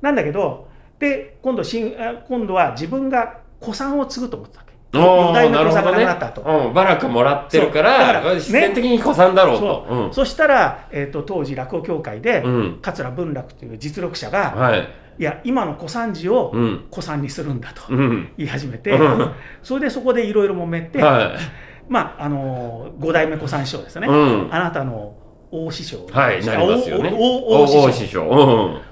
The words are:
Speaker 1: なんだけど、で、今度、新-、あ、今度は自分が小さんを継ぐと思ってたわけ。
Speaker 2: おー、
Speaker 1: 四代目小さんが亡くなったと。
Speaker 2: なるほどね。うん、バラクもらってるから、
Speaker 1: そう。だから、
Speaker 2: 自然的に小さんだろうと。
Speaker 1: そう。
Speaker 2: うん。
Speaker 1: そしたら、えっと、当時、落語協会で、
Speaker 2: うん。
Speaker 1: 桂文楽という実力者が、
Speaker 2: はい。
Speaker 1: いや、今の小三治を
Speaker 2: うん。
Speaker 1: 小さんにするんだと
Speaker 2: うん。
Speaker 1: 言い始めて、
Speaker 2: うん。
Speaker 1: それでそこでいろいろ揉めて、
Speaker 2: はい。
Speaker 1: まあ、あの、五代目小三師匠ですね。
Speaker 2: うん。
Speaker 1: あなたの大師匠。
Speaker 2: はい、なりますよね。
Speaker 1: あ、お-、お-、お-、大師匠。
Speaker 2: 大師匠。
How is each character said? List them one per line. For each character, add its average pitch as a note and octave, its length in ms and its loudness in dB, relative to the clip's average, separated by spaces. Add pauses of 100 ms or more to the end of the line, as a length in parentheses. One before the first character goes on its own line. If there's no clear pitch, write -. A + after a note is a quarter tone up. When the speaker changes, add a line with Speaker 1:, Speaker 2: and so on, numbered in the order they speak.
Speaker 1:
な C#4+ 100 0
ん C#4+ 40 2
だ G#3 80 0
け D3 80 -2
ど、 E3 360 -4 (320)
で、 C#4 420 -4
今 B3+ 140 -2
度、 F#3+ 80 -2
新-、 A3+ 360 -4
あ、 A#3 160 -6 (120)
今 A#3+ 180 -4
度 F#3+ 80 -4
は E3+ 180 2
自 C3 160 -8
分 C4+ 220 -4
が B3+ 280 -2 (220)
小 A3 140 -10
さ C4+ 140 -6
ん C#4 120 -2
を C4+ 60 -2
継 B3 160 -10
ぐ B3+ 80 -8
と A3 80 -10
思 G#2 80 -14
っ - 40 -20
て - 60 -20
た - 60 -20
わ - 60 -20
け。 - 80 -20 (220)
Speaker 2:
お - 20 2
ー、 F3+ 280 6
Speaker 1:
四 E3+ 60 2
代 E3 160 6
目 C#3+ 80 2
小 D#3+ 140 4
さ G3 100 4
ん F#3+ 40 0
が F3+ 60 2
亡 F#3+ 60 2
く A3 80 4
な F3+ 80 0
っ E3 60 -4
た C#3 100 -6
と。 - 120 -14
Speaker 2:
な C3+ 60 -6
る D#3 60 2
ほ D#3 40 4
ど - 20 4
ね。 C3 80 0
う A2+ 40 -4
ん、 - 20 -8
バ F#3 120 6
ラ F#3+ 120 4
ク C4+ 120 -4
も A#2+ 140 2
ら C#3 100 4
っ - 160 -6
て - 100 4
る D3+ 120 2
か D3+ 100 2
ら、 A#3+ 160 4
Speaker 1:
そ B3 60 6
う。 C4 40 4
だ G3 140 2
か C#3+ 60 -2
ら、 F3+ 80 2
Speaker 2:
自 F3 160 -6
然 E4 220 2
的 A#3+ 120 0
に A#3+ 140 4
小 D4 140 0
さ F3+ 140 6
ん F#3 80 4
だ F#3+ 100 8
ろ E3 120 2
う - 20 0
と。 G3 300 -2
Speaker 1:
そ A#2 60 -4
う。 - 0 -
Speaker 2:
う G#2+ 140 -2
ん。 - 40 -14
Speaker 1:
そ C4+ 120 0
し - 100 -8
た D#4 120 2
ら、 A3 440 2
え C#3+ 180 -6
っ - 20 -16
と、 D3 120 -6
当 F3+ 200 -6
時、 C3+ 120 -8
落 B2+ 220 -8
語 D3+ 60 -6
協 D#3+ 160 -6
会 A#2 220 -10
で、 G3 220 0
Speaker 2:
う B2+ 40 -2
ん。 A#2 340 -2
Speaker 1:
桂 B2+ 300 -8
文 D#3 220 -6
楽 C3 220 -12
と - 100 -20
い A#2 80 -14
う A2 40 -14
実 D3 260 -10
力 F3 140 -8
者 A2 120 -10
が、 F3+ 260 -2
Speaker 2:
は A#2 220 2
い。 D#2+ 100 -4 (300)
Speaker 1:
い D#3+ 60 -6
や、 D3 200 -6
今 B3 220 -2
の D3+ 100 -8
小 E3+ 120 -14
三 A#3 260 -6
治 E3 160 -6
を A3+ 240 0
Speaker 2:
う A2 60 -2
ん。 A2 320 -2
Speaker 1:
小 - 100 -12
さ D3+ 140 -8
ん C#3+ 60 -4
に C#3+ 80 -6
す C#3+ 140 -10
る C#3+ 100 -6
ん A#2 80 -6
だ - 120 -16
と - 160 -20
Speaker 2:
う C3+ 60 -2
ん。 A#2+ 420 0
Speaker 1:
言 D3 100 -6
い - 20 -6
始 C#3 180 -8
め A#2 100 -12
て、 - 140 -4
Speaker 2:
う C3+ 120 6
ん。 B2+ 280 2 (320)
Speaker 1:
そ B3+ 120 -6
れ C#4 60 -2
で D4 80 0
そ C4+ 120 -8
こ B3 120 2
で A3+ 120 0
い G#3 80 -4
ろ G#3 120 2
い - 20 2
ろ G3 80 -2
揉 F3 100 -6
め E3 160 -6
て、 G#3 200 -4
Speaker 2:
は B2 320 4
い。 - 40 -10 (500)
Speaker 1:
ま A#3 320 -2
あ、 D#3 40 -10
あ D3 60 -4
の、 B2 680 -8
五 D#3 120 -2
代 D#3+ 160 2
目 D#3 100 -4
小 D#3 100 -8
三 C#3 180 -4
師 C3 60 -8
匠 C3 120 -10
で - 60 -18
す - 100 -16
ね。 F3+ 80 -6
Speaker 2:
う C#3 40 2
ん。 C3 420 2
Speaker 1:
あ E3 60 -2
な F3 120 -4
た D#3+ 120 -6
の G#2+ 320 -10 (360)
大 D#3+ 200 -8
師 - 140 -12
匠。 - 260 -14
Speaker 2:
は B2+ 220 2
い、 F#2+ 120 -4
な A2+ 120 -2
り E3+ 100 2
ま A3 100 4
す B3+ 120 -2
よ - 120 -2
ね。 E3 80 0
Speaker 1:
あ、 G3 40 -4
お-、 G#3+ 40 -4
お-、 A#3 440 4
お-、 - 20 10
大 C#3+ 40 6
師 C#3 60 4
匠。 C#3+ 140 8
Speaker 2:
大 B2 60 4
師 A2+ 140 -4
匠。 G2+ 760 4 (100)